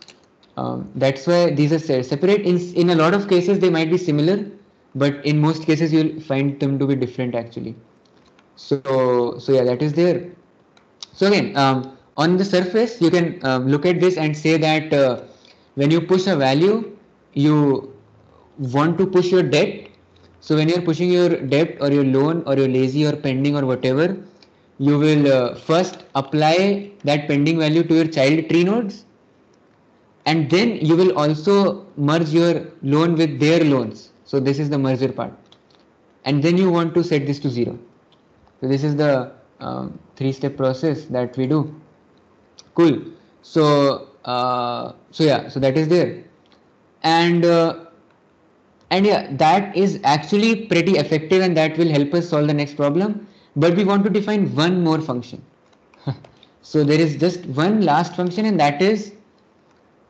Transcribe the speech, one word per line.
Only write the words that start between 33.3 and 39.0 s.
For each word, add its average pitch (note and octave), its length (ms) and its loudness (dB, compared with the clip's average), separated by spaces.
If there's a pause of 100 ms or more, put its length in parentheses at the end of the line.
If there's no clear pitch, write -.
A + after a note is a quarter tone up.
their D#3+ 240 4
loans. B2+ 480 -2 (140)
So C#3 140 -4
this C#3 200 0
is D3+ 100 -4
the D3 80 -2
merger C3 340 0
part, A#2+ 220 -8 (920)
and C#3 180 0
then E3+ 140 2
you F#3+ 120 2
want E3+ 240 0
to E3+ 100 2
set D3+ 220 -2
this C#3 140 -4
to C#3+ 100 -4
zero. A#2 300 -4 (840)
So C3 60 -4
this C3+ 160 -2
is D3 120 -2
the, C#3 380 0 (260)